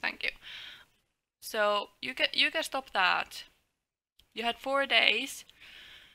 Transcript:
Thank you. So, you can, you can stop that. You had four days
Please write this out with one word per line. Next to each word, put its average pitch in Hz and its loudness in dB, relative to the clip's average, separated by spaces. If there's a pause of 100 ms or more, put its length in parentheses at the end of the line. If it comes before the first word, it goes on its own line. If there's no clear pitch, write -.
Thank - -4
you. - -2 (1120)
So, 208 0 (120)
you 254 -6
can, 294 2
you 285 4
can 320 -2
stop - -6
that. 175 0 (920)
You 220 -6
had 233 -2
four 277 0
days 226 2 (680)